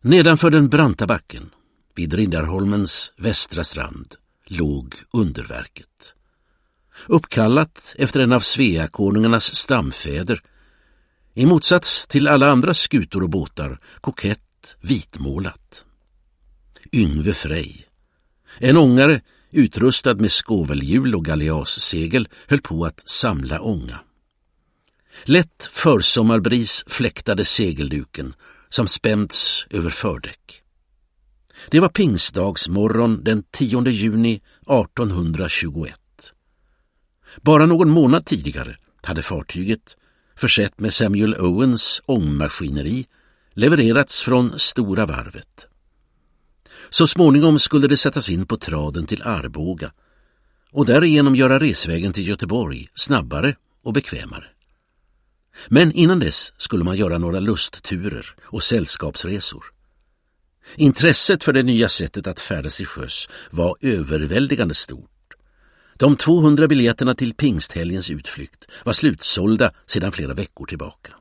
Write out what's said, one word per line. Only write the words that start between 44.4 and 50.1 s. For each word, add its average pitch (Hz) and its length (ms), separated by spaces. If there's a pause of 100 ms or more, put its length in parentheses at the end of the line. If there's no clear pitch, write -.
Stora 98 480
varvet. - 600 (1200)
Så - 160
småningom 156 520
skulle 139 300
det 143 80
sättas 123 320
in 90 180
på 113 100
traden 76 500
till 104 160
Arboga 80 680 (800)